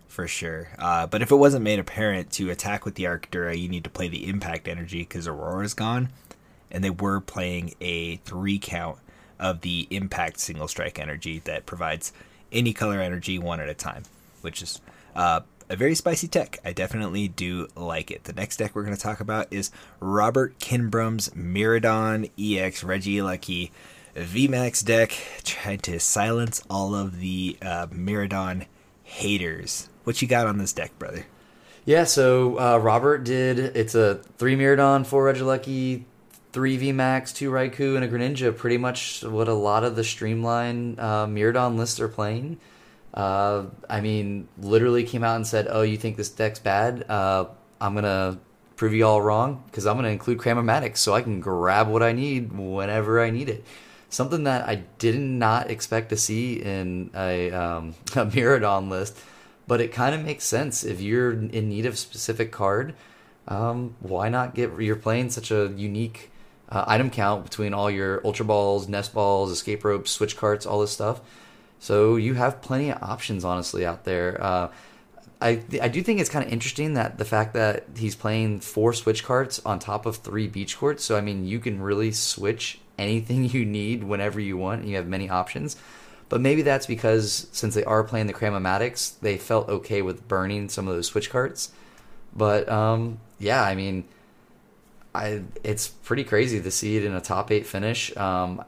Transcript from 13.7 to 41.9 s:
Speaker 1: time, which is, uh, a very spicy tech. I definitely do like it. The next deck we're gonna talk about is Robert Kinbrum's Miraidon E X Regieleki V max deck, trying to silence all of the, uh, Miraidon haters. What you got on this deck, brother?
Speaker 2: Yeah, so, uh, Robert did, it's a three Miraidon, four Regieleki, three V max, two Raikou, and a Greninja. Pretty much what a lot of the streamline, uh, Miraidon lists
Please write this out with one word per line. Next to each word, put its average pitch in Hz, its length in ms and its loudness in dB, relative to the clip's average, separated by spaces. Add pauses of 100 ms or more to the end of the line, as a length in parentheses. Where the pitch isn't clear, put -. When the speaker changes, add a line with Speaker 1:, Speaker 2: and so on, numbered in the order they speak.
Speaker 1:
time, - 300 -10 (380)
which - 200 -10
is, - 200 -12 (340)
uh, 85 240 2 (300)
a 95 80 -4
very 143 180 2
spicy - 320 0
tech. - 380 -2
I 87 80 -6
definitely 98 560 -4
do 90 480 -6
like 82 340 -6
it. 82 140 -12
The - 80 -10
next 98 240 -8
deck 107 180 -4
we're 104 80 -4
gonna 101 140 -4
talk 107 240 -6
about 107 300 -4
is 98 200 -4 (300)
Robert 113 580 2
Kinbrum's 113 720 0
Miraidon 110 1080 2
E 101 220 0
X 92 240 -2
Regieleki 92 880 -2 (420)
V 98 360 0
max 123 320 0
deck, 113 340 4 (300)
trying 101 340 -4
to 87 220 -6
silence 113 680 0
all 98 240 -2
of 95 280 -4
the, 92 400 -2
uh, 87 260 -4
Miraidon 92 800 -4 (400)
haters. 90 840 -4 (160)
What - 180 -2
you 123 60 0
got 120 180 4
on 104 120 0
this 95 160 -2
deck, - 260 -8
brother? 82 260 -10 (600)
Speaker 2:
Yeah, 160 180 6
so, 127 560 6
uh, 120 180 6
Robert 120 460 4
did, 127 360 2
it's 117 360 0
a 104 240 6 (180)
three 131 200 2
Miraidon, 139 480 6
four 135 260 6
Regieleki, 131 720 0 (480)
three 131 240 2
V 135 160 0
max, 131 400 2
two 139 180 -4
Raikou, 131 460 2
and 131 80 2
a 120 60 -2
Greninja. 123 480 2
Pretty 120 200 2
much 123 460 -2
what 110 240 0
a 113 60 4
lot 104 320 4
of 117 100 0
the 113 80 0
streamline, 117 960 -2
uh, 107 280 0
Miraidon 113 500 4
lists 117 240 -2